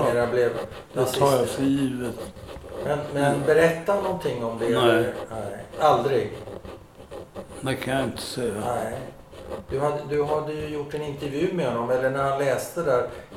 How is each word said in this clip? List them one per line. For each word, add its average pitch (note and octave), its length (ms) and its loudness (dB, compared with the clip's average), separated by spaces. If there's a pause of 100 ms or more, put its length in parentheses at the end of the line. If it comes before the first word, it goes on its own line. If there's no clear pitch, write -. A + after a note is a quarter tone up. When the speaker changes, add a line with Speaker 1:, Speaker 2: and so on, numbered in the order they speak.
Speaker 1:
sedermera A#2+ 220 4
blev A#2+ 220 4 (440)
Speaker 2:
det C3+ 120 2
tar C3+ 200 2
jag C#3 60 6
Speaker 1:
nazister? B2 140 4
Speaker 2:
för C3+ 180 -2
givet. B2+ 680 0 (520)
Speaker 1:
Men, D3 140 0 (140)
men C#3+ 200 2
Speaker 2:
Mm. C#3+ 120 0
Speaker 1:
berätta E3 560 6
någonting D#3+ 420 -2
om A2+ 160 -4
det, A#2 100 0
Speaker 2:
Nej. A#2 80 4
Speaker 1:
eller? A#2 360 4 (180)
Nej. G#2 340 -8 (140)
Aldrig? C3+ 580 4 (1200)
Speaker 2:
Det C3 140 -2
kan B2+ 200 -4
jag C3+ 80 2
inte A2 180 -4
säga. A#2+ 320 -4 (120)
Speaker 1:
Nej. A#2 320 -2 (720)
Du C3+ 100 -2
hade, D3 300 0
du D3 140 2
hade D3+ 300 -2
ju D3+ 140 -6
gjort D3 260 -6
en D3+ 80 -4
intervju D3 520 -2
med E3 200 0
honom, A#2+ 160 -2
eller C3 200 2
när C#3 200 0
han C#3 100 0
läste C#3 440 0
där. B2 240 2 (300)